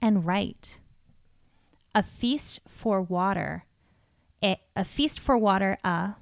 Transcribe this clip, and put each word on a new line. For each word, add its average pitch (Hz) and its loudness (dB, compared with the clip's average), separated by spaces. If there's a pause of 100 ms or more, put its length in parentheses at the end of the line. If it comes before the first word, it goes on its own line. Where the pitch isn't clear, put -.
and 208 4
right. - -4 (1160)
A 208 4
feast - -4
for 196 -2
water. 175 -2 (800)
A, - 2 (180)
a 196 0
feast 294 -2
for 262 2
water, 196 2
uh, 180 -2